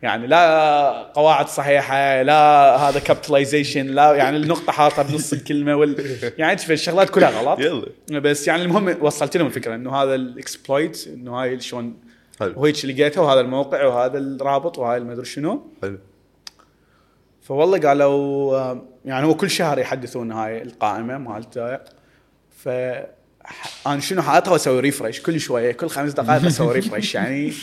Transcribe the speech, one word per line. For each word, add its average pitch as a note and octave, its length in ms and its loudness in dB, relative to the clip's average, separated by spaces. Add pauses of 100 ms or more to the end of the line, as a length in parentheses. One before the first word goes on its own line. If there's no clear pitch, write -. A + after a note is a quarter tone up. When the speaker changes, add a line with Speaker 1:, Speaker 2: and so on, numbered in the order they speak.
Speaker 1:
يعني A#2 260 -4
لا D3 840 4
قواعد D3 340 4
صحيحة، C#3 720 2
لا C#3+ 540 8
هذا C#3+ 240 2
كابيتاليزيشن، C#3+ 880 0
لا C#3+ 280 6
يعني C#3 220 2
النقطة D#3 340 -2
حاطة D3 320 2
بنص C#3+ 300 -4
الكلمة D3 420 -2
وال-، C#3+ 460 0
Speaker 2:
<laughs> A#2+ 160 -8
Speaker 1:
يعني E3 200 0
شوف - 140 -4
الشغلات F3 380 2
كلها F#3 200 6
غلط. B2 300 -2
Speaker 2:
يلا. C#3+ 260 -2 (340)
Speaker 1:
بس C#3+ 280 0
يعني E3+ 160 0
المهم F3+ 380 0
وصلت D3 360 0
لهم D#3+ 100 2
الفكرة A#2 280 -6
إنه B2+ 200 -8
هذا C3+ 200 2
الإكسبلويت، C3 960 -6
إنه B2 280 -10
هاي B2+ 180 -4
شلون A#2+ 380 -10 (420)
Speaker 2:
حلو. F#2+ 160 -4
Speaker 1:
وهيك D3 300 0
لقيته، C#3+ 360 0
وهذا C#3 180 6
الموقع C3+ 460 -2
وهذا B2+ 320 0
الرابط C#3 600 -4
وهاي A#2+ 200 -2
المدري A#2+ 280 -10
شنو. E3 420 -8 (140)
Speaker 2:
حلو. G2 160 -10 (1400)
Speaker 1:
فوالله E3 380 0
قالوا، C#3 800 2
آه، B2+ 280 -6 (200)
يعني C3+ 200 -4
هو D#3 100 4
كل F3+ 140 -4
شهر D3+ 300 -2
يحدثون B2 520 -6
هاي A2 300 -8
القائمة A2+ 560 -6
مالته. A#2 600 -10 (800)
ف - 120 -10 (720)
ح-، - 440 -12
أنا C#3+ 120 -2
شنو F#3 220 -4
حاطها F3 300 2
وأسوي C#3+ 280 2
ريفرش B2 420 -4
كل E3 180 -2
شوية، B2 320 -2
كل D#3 180 -6
خمس C#3+ 240 -6
دقائق D3 320 0
أسوي B2+ 280 2
ريفرش A#2 420 -4
يعني. C#3 480 -4